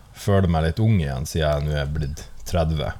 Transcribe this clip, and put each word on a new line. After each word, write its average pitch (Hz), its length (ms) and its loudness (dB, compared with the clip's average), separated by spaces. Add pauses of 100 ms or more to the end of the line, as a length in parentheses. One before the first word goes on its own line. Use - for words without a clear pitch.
(140)
føle 98 340 2
meg 80 160 2
litt 80 140 0
ung 110 220 4
igjen, 69 260 -2
siden - 140 -2
jeg 73 240 2
nå 76 100 -2
er 71 120 0
blitt 73 340 -4 (240)
tredve. 80 560 0